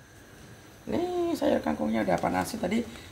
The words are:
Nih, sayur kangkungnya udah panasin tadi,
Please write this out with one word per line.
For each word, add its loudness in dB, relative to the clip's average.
Nih, 0
sayur 4
kangkungnya 0
udah 4
panasin 0
tadi, 2